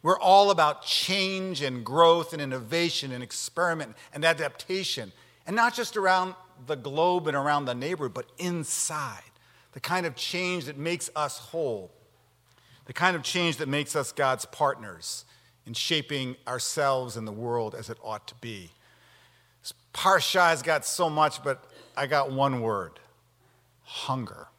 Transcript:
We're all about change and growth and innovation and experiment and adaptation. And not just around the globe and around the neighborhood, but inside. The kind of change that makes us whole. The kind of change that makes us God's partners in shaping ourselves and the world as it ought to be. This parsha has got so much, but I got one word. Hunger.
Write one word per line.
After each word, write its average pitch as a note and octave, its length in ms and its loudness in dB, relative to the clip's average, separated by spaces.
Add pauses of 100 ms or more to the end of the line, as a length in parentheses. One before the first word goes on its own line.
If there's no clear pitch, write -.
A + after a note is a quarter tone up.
We're F3+ 200 4
all G3 300 8
about D#3 340 4
change F#3+ 760 -2
and B2+ 200 -4
growth E3 520 6
and D3 80 -6
innovation C3+ 680 -2
and B2 140 -8
experiment D#3+ 720 -2 (160)
and D3 100 -6
adaptation. D#3+ 920 -2 (340)
And F#3 100 -4
not A#3 180 2
just A#3 220 -6
around F#3 380 2 (320)
the D3 100 -4
globe D#3 500 2
and D3 80 0
around C#3+ 300 2
the B2 100 -2
neighborhood, C#3+ 380 -4
but B2+ 140 -8 (100)
inside. D#3 840 -4 (500)
The C3 80 -14
kind F3+ 240 -2
of D3+ 100 -2
change F3+ 520 -4
that C#3+ 100 -10
makes E3 400 -4
us D3 220 -2
whole. A#2 520 -6 (960)
The - 80 -18
kind F3+ 240 2
of D3 60 -6
change E3+ 340 0
that D3+ 100 -4
makes C#3+ 300 -2
us C#3 160 -2
God's C3 320 0
partners G#2+ 800 -4 (420)
in A#2+ 60 -12
shaping C3+ 640 -2 (100)
ourselves B2+ 680 0
and A2 100 -8
the G#2+ 60 -8
world A#2 420 -4
as A2 140 -12
it A2+ 160 -10
ought G#2+ 240 -8
to - 140 -18
be. G2 300 -12 (880)
This - 100 -12 (220)
parsha F#3 560 4
has D#3 100 2
got D3+ 240 0
so F3 240 0
much, D3+ 340 2
but C#3 220 -4 (320)
I C#3 100 0
got C#3 240 2
one C3 300 2
word. G2+ 400 -4 (840)
Hunger. - 640 -8 (100)